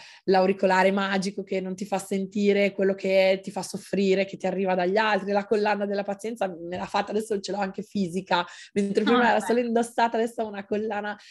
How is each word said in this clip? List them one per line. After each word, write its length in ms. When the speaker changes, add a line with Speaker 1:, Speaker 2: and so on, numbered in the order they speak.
Speaker 1:
l'auricolare 640
magico 520
che 180
non 140
ti 100
fa 120
sentire 760
quello 200
che 480
ti 100
fa 120
soffrire, 640
che 120
ti 100
arriva 280
dagli 220
altri, 340
la 140
collana 400
della 180
pazienza 440
me 300
l'ha 80
fatta, 260
adesso 280
ce 120
l'ho 80
anche 240
fisica, 600
mentre 300
prima 220
Speaker 2:
Ah, 40
Speaker 1:
era 80
Speaker 2:
ok. 80
Speaker 1:
solo 140
indossata, 580
adesso 240
ho 60
una 180
collana, 520